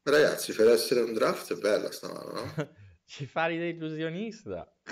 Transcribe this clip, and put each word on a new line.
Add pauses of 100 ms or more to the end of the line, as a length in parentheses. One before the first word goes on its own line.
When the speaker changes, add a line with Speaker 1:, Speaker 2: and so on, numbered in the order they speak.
Speaker 1:
Ragazzi,
per
essere
un
draft
è
bella
sta
mano,
no?
Speaker 2:
<laughs>
Ci
fai
dell'illusionista. (140)